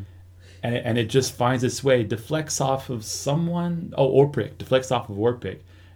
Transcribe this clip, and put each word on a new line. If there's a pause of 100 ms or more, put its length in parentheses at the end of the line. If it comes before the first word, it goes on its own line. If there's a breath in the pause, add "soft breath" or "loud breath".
(640 soft breath)
And
it,
and
it
just
finds
its
way,
deflects
off
of
someone,
oh,
Orpik,
deflects
off
of
Orpik (360 soft breath)